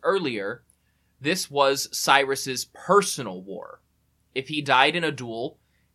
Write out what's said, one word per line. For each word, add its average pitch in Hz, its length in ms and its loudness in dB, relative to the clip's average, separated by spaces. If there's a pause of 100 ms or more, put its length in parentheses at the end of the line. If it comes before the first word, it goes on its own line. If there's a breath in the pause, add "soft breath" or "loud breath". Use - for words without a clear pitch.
earlier, 123 600 -2 (580)
this 170 280 -4
was 139 380 2 (100)
Cyrus's 135 760 0
personal 143 680 0
war. - 400 -16 (540)
If 135 140 -8
he 151 120 -4
died 139 360 4
in 170 80 -2
a 147 80 -2
duel, 120 460 -8 (360)